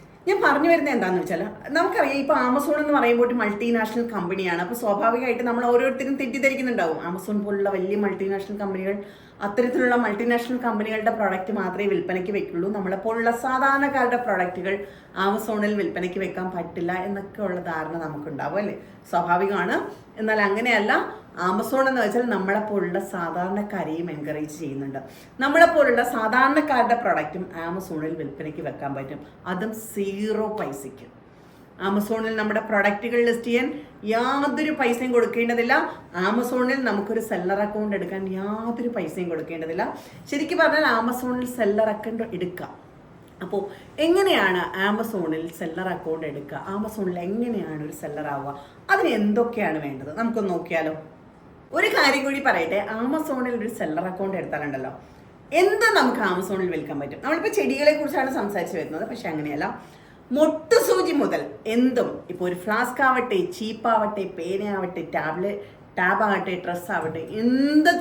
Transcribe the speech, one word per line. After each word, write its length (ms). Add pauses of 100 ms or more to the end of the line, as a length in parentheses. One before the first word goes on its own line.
(280)
ഞാൻ 180
പറഞ്ഞു 240
വരുന്നത് 240
എന്താണെന്ന് 300
വെച്ചാൽ, 180 (340)
നമുക്കറിയാം, 460
ഇപ്പോൾ 240
Amazon 380
എന്ന് 120
പറയുമ്പോൾ 320
ഒരു 140
മൾട്ടിനാഷണൽ 640 (100)
കമ്പനിയാണ്. 480
അപ്പോൾ 180
സ്വാഭാവികമായിട്ട് 680
നമ്മൾ 140 (100)
ഓരോരുത്തരും 480
തെറ്റിദ്ധരിക്കുന്നുണ്ടാവും. 760 (120)
Amazon 360
പോലുള്ള 300
വലിയ 300
മൾട്ടിനാഷണൽ 580
കമ്പനികൾ, 320 (500)
അത്തരത്തിലുള്ള 580
മൾട്ടിനാഷണൽ 600
കമ്പനികളുടെ 540
പ്രോഡക്റ്റ് 400
മാത്രമേ 320
വിൽപ്പനയ്ക്ക് 460
വെക്കുള്ളൂ, 300 (100)
നമ്മളെപ്പോലുള്ള 540 (120)
സാധാരണക്കാരുടെ 840
പ്രോഡക്റ്റുകൾ 500 (500)
Amazon-ൽ 560
വിൽപ്പനയ്ക്ക് 440
വെക്കാൻ 320
പറ്റില്ല 340 (160)
എന്നൊക്കെ 420
ഉള്ള 100 (120)
ധാരണ 240 (100)
നമുക്കുണ്ടാവും, 580
അല്ലേ? 120 (360)
സ്വാഭാവികമാണ്. 680 (440)
എന്നാൽ 280
അങ്ങനെയല്ല. 440 (540)
Amazon 420
എന്ന് 140
വെച്ചാൽ 200 (120)
നമ്മളെപ്പോലുള്ള 640 (120)
സാധാരണക്കാരെയും 1040
എൻകറേജ് 460
ചെയ്യുന്നുണ്ട്. 400 (440)
നമ്മളെപ്പോലുള്ള 600 (120)
സാധാരണക്കാരുടെ 880
പ്രോഡക്റ്റും 400 (220)
Amazon-ൽ 560
വിൽപ്പനയ്ക്ക് 460
വെക്കാൻ 300
പറ്റും, 220 (320)
അതും 200 (200)
സീറോ 560 (140)
പൈസയ്ക്ക്. 460 (800)
Amazon-ൽ 520
നമ്മുടെ 300
പ്രോഡക്റ്റുകൾ 580
ലിസ്റ്റ് 220
ചെയ്യാൻ 180 (460)
യാതൊരു 640
പൈസയും 360
കൊടുക്കേണ്ടതില്ല. 580 (560)
Amazon-ൽ 580
നമുക്കൊരു 400
സെല്ലർ 380
അക്കൗണ്ട് 320
എടുക്കാൻ 260 (140)
യാതൊരു 580
പൈസയും 380
കൊടുക്കേണ്ടതില്ല. 520 (460)
ശരിക്കും 300
പറഞ്ഞാൽ 260 (120)
Amazon-ൽ 440 (140)
സെല്ലർ 380
അക്കൗണ്ട് 280 (140)
എടുക്കാം. 340 (720)
അപ്പോൾ 160 (440)
എങ്ങനെയാണ് 580 (240)
Amazon-ൽ 560 (160)
സെല്ലർ 360
അക്കൗണ്ട് 360
എടുക്കുക? 320 (140)
Amazon-ൽ 500
എങ്ങനെയാണ് 600
ഒരു 140
സെല്ലർ 340
ആവുക? 200 (380)
അതിന് 260
എന്തൊക്കെയാണ് 640
വേണ്ടത്? 260 (100)
നമുക്കൊന്ന് 340
നോക്കിയാലോ? 400 (840)
ഒരു 180
കാര്യം 300
കൂടി 220
പറയട്ടെ, 320 (180)
Amazon-ൽ 600
ഒരു 180
സെല്ലർ 320
അക്കൗണ്ട് 320
എടുത്താലുണ്ടല്ലോ, 500 (720)
എന്ത് 260 (120)
നമുക്ക് 220 (100)
Amazon-ൽ 420
വിൽക്കാൻ 280
പറ്റും? 220
നമ്മളിപ്പോൾ 360
ചെടികളെ 400
കുറിച്ചാണ് 400
സംസാരിച്ച് 400
വരുന്നത്, 320
പക്ഷെ 200
അങ്ങനെയല്ല. 360 (720)
മൊട്ടുസൂചി 840
മുതൽ 220 (320)
എന്തും, 340 (240)
ഇപ്പോൾ 160
ഒരു 160
ഫ്ലാസ്ക് 440
ആവട്ടെ, 300 (200)
ചീപ്പാവട്ടെ, 640 (140)
പേനയാവട്ടെ, 680 (120)
ടാബ്ലറ്റ്, 460 (380)
ടാബാവട്ടെ, 640
ഡ്രസ്സാവട്ടെ, 580 (200)
എന്ത് 600